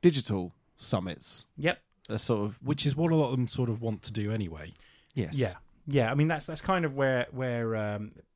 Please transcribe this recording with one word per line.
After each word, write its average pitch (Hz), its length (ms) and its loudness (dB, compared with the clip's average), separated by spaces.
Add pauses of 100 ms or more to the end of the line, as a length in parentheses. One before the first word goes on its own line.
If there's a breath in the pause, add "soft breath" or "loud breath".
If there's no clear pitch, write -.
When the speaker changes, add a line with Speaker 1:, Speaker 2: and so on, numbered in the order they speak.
Speaker 1:
digital 107 520 4 (240)
summits. - 680 -2 (120)
Speaker 2:
Yep. 151 240 -2 (280)
Speaker 1:
A 110 100 -2
sort 104 260 0
of - 160 -6
Speaker 3:
Which 143 240 0
is 139 100 2
what 165 160 2
a 165 40 4
lot 143 160 4
of - 60 -
them 123 100 2
sort 123 220 0
of 113 120 -2
want 113 220 -2
to - 100 -8
do 104 180 -2
anyway. 82 420 -4 (400 soft breath)
Speaker 1:
Yes. 98 240 -2
Speaker 2:
Yeah. 117 160 2 (340)
Yeah. 131 240 2
I 135 40 -2
mean, 151 140 4
that's, 156 160 -2
that's 156 160 -8
kind 185 240 0
of 139 100 -2
where, 131 360 2
where, 120 440 -2
um, 104 360 -4 (240)